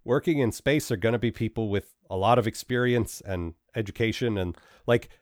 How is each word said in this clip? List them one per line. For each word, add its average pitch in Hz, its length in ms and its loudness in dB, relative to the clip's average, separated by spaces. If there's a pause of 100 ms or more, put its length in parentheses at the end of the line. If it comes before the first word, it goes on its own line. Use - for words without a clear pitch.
working 143 340 2
in 117 140 2
space - 380 0
are 120 60 -2
gonna 113 220 2
be 117 120 0
people 110 400 -4
with 98 240 -4 (160)
a 95 60 -4
lot 110 220 4
of 110 80 2
experience 120 760 -2
and 87 320 -6 (200)
education, 113 600 -2
and, 90 200 -2 (300)
like, 120 220 2 (140)